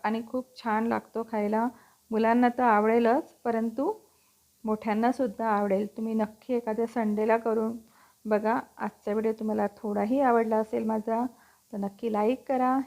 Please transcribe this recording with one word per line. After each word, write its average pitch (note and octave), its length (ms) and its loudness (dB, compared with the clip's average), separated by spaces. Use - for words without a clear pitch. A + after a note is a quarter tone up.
आणि A3 220 -2
खूप B3+ 280 -6
छान A3 320 -2
लागतो A3+ 440 -4
खायला. G#3+ 360 -2
मुलांना A3+ 380 4
तर A#3+ 140 -2
आवडेलच, A#3 680 4
परंतु A#3 460 -2
मोठ्यांनासुद्धा A3+ 840 0
आवडेल. G3+ 380 2
तुम्ही A3+ 180 -4
नक्की A3 380 -4
एखाद्या A#3 340 -2
संडेला A3 520 0
करून A3+ 380 -2
बघा. G#3+ 340 0
आजचा - 340 -8
व्हिडिओ A3 280 -2
तुम्हाला G#3+ 280 -2
थोडाही G#3 440 0
आवडला A#3 360 4
असेल A3 280 -2
माझा, A3 400 -2
तर A3 40 -8
नक्की G3+ 360 -6
लाईक A3 340 0
करा, C4 400 2